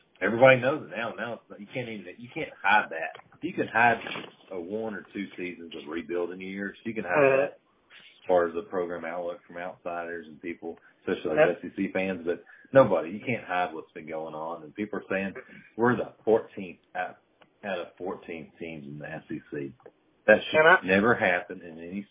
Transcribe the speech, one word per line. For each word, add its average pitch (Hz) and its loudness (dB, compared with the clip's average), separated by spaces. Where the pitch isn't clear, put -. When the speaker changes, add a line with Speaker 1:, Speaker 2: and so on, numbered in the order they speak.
Speaker 1:
everybody 120 8
knows 139 -2
it 90 -12
now. 110 -6
Now 113 -8
it's, 95 -18
you 101 -16
can't 110 -6
even, 90 -12
you 120 -18
can't 156 -10
hide 101 4
that. 80 -8
You 175 -6
can 135 -2
hide 117 4
a 95 -8
one 107 -6
or 82 -12
two 101 -6
seasons 85 -10
of 71 -12
rebuilding 85 -4
years. 95 -8
You 117 -8
can 107 -6
hide 87 -6
Speaker 2:
Uh-huh. 135 6
Speaker 1:
that - -2
as - -20
far 87 6
as 82 -6
the 82 -4
program 87 -6
outlook 87 -8
from 87 -16
outsiders 85 -10
and 73 -20
people, 85 -10
especially, - -2
like, 151 4
Speaker 2:
Uh-huh. 151 6
Speaker 1:
S 90 -14
E 85 -8
C 98 -2
fans, 95 -4
but 85 -4
nobody, 95 6
you 107 -8
can't 120 -4
hide 90 -2
what's 78 -12
been 78 -14
going 80 -8
on. 80 -8
And 73 -18
people 104 -6
are - -12
saying 95 -4
we're 120 4
the - -6
fourteenth 107 0
out, 90 -6
out 95 -4
of - -12
fourteen 85 -10
teams 76 -12
in 73 -12
the - -12
S 80 -12
E - -10
C. 76 -8
That 107 8
should 156 2
Speaker 2:
And 156 8
I 185 8
Speaker 1:
never 101 6
happen 92 0
in 82 -16
any 92 -10